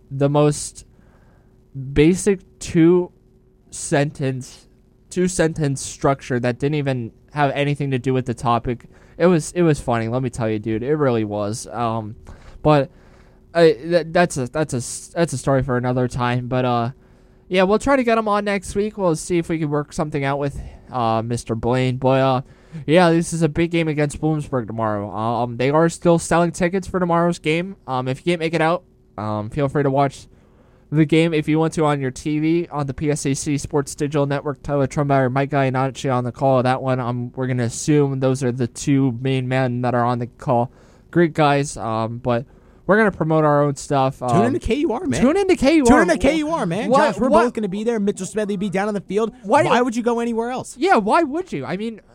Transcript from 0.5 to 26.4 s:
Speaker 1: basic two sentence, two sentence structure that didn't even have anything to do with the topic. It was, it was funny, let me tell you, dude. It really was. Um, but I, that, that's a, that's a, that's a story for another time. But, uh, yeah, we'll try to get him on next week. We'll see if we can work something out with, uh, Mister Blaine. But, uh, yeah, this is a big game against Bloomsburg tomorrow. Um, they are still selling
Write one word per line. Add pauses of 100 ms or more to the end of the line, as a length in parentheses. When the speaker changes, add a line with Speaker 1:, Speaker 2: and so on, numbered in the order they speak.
Speaker 1:
basic (200)
two (580)
sentence, (400)
two
sentence
structure
that
didn't
even (220)
have
anything
to
do
with
the
topic. (320)
It
was,
it
was
funny,
let
me
tell
you,
dude.
It
really
was.
Um, (460)
but (680)
I, (120)
that,
that's
a,
that's
a,
that's
a
story
for
another
time.
But,
uh, (560)
yeah,
we'll
try
to
get
him
on
next
week.
We'll
see
if
we
can
work
something
out
with, (320)
uh,
Mister
Blaine.
But,
uh, (440)
yeah,
this
is
a
big
game
against
Bloomsburg
tomorrow.
Um,
they
are
still
selling